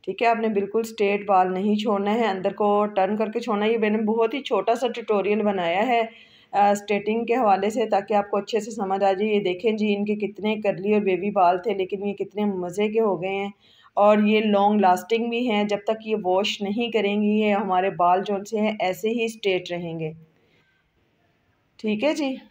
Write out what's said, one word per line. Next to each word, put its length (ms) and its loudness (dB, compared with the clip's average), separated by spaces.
ठीक 180 -6
है, 60 4
आपने 220 2
बिल्कुल 340 0
स्ट्रेट 440 -2
बाल 200 4
नहीं 300 0
छोड़ना 340 0
है, 160 0
अंदर 260 -2
को 320 2
टर्न 320 0
करके 220 -4
छोड़ना 260 -2
है। 60 2
ये 60 2
मैंने 200 0
बहुत 360 0
ही 80 -4
छोटा 340 0
सा 120 -2
ट्यूटोरियल 540 0
बनाया 400 0
है, 280 2
अ, 200 4
स्ट्रेटिंग 540 -2
के 60 0
हवाले 360 2
से, 160 -2
ताकि 280 -2
आपको 240 0
अच्छे 220 -2
से 120 -8
समझ 320 -2
आ 100 4
जाए। 140 0
ये 120 2
देखें 380 -2
जी 160 2
इनके 220 -2
कितने 400 -4
कर्ली 380 -2
और 80 4
वेवी 300 0
बाल 340 4
थे, 80 -2
लेकिन 300 -4
ये 100 -4
कितने 320 -6
मज़े 440 -2
के 100 0
हो 180 0
गए 100 -6
हैं 260 -6
और 300 6
ये 140 4
लॉन्ग 400 4
लास्टिंग 480 2
भी 160 -2
हैं। 220 0
जब 200 -2
तक 180 -2
ये 100 -2
वॉश 460 -2
नहीं 300 -4
करेंगी, 500 2
ये 100 2
हमारे 380 0
बाल 320 2
जो 220 -4
से 160 -6
हैं 220 -2
ऐसे 280 -2
ही 200 -2
स्ट्रेट 420 -4
रहेंगे। 440 -8
ठीक 240 -2
है 100 2
जी 240 -4